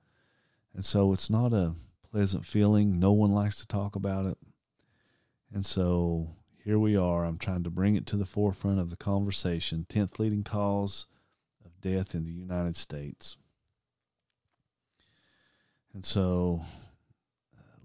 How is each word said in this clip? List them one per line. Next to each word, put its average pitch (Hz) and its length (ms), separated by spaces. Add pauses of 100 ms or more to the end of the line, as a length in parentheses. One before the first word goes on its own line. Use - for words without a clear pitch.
(760)
And 95 100
so 98 300
it's - 160
not 117 240
a 87 200 (360)
pleasant 98 340
feeling. 104 540
No 95 140
one 104 200
likes 104 280
to - 60
talk 101 300
about 95 300
it. 90 100 (1120)
And 98 140
so 85 680 (320)
here 107 160
we 107 160
are. 87 300
I'm 85 140
trying 90 260
to 85 60
bring 95 260
it - 100
to 104 100
the 98 100
forefront 101 520
of 87 120
the 87 60
conversation. 92 920
Tenth 104 300
leading 107 260
cause 101 600 (580)
of 90 160
death 92 340
in 82 100
the 82 80
United 87 440
States. - 640 (2500)
And 95 100
so, 90 560 (960)
uh, - 60 (220)